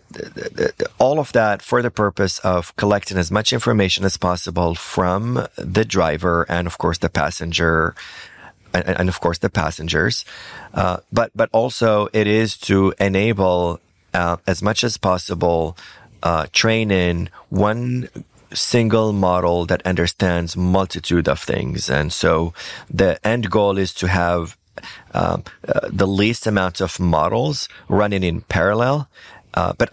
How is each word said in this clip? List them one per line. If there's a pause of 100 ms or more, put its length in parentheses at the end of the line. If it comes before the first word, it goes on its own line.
the,
the,
the,
all
of
that
for
the
purpose
of
collecting
as
much
information
as
possible
from (100)
the
driver
and,
of
course,
the
passenger (840)
and,
and
of
course
the
passengers. (480)
Uh, (140)
but,
but
also
it
is
to
enable, (340)
uh,
as
much
as
possible, (440)
uh,
train
in (200)
one (440)
single
model
that
understands
multitude
of
things.
And
so (360)
the
end
goal
is
to
have, (560)
uh, (280)
uh,
the
least
amount
of
models (200)
running
in
parallel, (440)
uh,
but